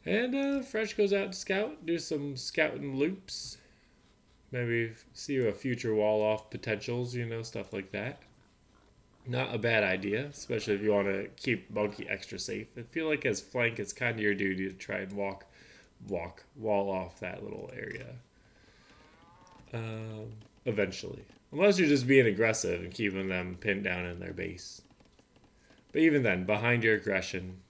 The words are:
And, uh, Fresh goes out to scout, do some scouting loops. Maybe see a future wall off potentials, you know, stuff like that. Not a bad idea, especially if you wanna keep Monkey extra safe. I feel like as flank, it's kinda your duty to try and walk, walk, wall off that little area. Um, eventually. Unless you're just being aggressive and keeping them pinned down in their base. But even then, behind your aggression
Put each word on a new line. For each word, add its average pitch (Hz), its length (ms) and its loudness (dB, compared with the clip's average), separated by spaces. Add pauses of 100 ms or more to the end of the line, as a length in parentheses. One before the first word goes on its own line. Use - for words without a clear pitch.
And, 233 300 0
uh, 277 300 0
Fresh 220 320 -4
goes 202 180 4
out 196 200 0
to - 40 -8
scout, 208 480 -4
do 165 140 0
some 143 360 -4
scouting 139 640 -2
loops. - 640 -4 (920)
Maybe 117 420 0 (200)
see 139 240 -4
a 117 140 4
future 120 420 -2
wall 107 300 4
off 107 260 0
potentials, 120 640 -4
you 120 140 -4
know, 113 160 -6
stuff 107 280 -10
like 98 200 -8
that. 107 280 -6 (1040)
Not 123 300 -2
a - 20 -2
bad 110 260 4
idea, 98 420 0
especially 113 480 -4
if 101 80 0
you 107 100 4
wanna 101 360 2 (100)
keep - 340 -2
Monkey 107 380 -2
extra 98 280 -6
safe. 104 300 -8 (100)
I 120 40 -12
feel 160 260 -6
like 151 180 -2
as 107 140 2
flank, 117 400 -2
it's 101 140 -6
kinda 113 280 -2
your 104 120 4
duty 95 340 0
to 95 60 -6
try 98 240 -8
and 95 160 -6
walk, 98 320 -4 (640)
walk, 85 360 -6 (120)
wall 101 340 0
off 92 320 -4
that 98 220 -8
little 104 300 -10
area. - 420 -12 (1600)
Um, 110 600 -10 (320)
eventually. 101 580 -2 (280)
Unless 185 280 6
you're 165 80 6
just 131 200 6
being 135 180 10
aggressive 104 560 2
and 90 120 -10
keeping 95 360 0
them 90 300 -4
pinned 101 240 0
down 90 220 -2
in 87 140 -8
their 90 140 -8
base. 87 480 -8 (1120)
But 151 100 2
even 147 220 6
then, 90 220 2
behind 113 380 2
your 110 120 6
aggression 92 640 -4 (120)